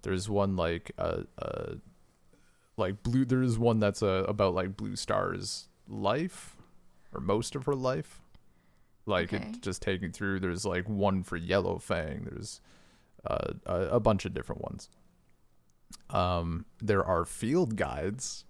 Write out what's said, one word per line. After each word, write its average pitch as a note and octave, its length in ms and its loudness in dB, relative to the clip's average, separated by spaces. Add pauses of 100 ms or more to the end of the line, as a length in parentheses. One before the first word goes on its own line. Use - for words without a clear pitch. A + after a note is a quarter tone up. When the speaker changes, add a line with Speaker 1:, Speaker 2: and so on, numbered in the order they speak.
Speaker 1:
there's F#2+ 260 -2
one, G2 260 2
like, E2+ 420 -2
uh, E2+ 260 0 (140)
uh, - 360 -6 (1040)
like, G2 260 -2
Blue, C3 220 4
there's B2+ 340 4
one A#2 200 6
that's, G#2 220 4
uh, F#2+ 260 4
about, G2 280 4
like, F#2+ 220 0
Blue G2+ 180 -6
Star's F#2+ 720 -2 (200)
life, A2 680 -2 (580)
or - 80 -6
most G#2+ 340 0
of C3+ 100 -4
her C#3+ 100 2
life. C3 460 -4 (840)
Like, F2+ 260 2
Speaker 2:
Okay. G#2+ 160 -4
Speaker 1:
it A2 120 -10
just - 200 -4
taking F#2 300 -2
through, G2 280 -2
there's, F2+ 260 -2
like, F#2 220 0
one G2 360 2
for - 120 -6
Yellow F2+ 440 2
Fang, D#2 500 -4
there's, - 320 -12 (640)
uh, - 280 -2 (120)
a, F#2 100 -2 (200)
a B2 40 6
bunch G#2+ 260 4
of F2+ 80 -4
different - 280 -6
ones. - 280 -10 (1200)
Um, F2 540 0 (160)
there G#2 220 4
are E2+ 220 2
field B2 500 0
guides E2 760 -4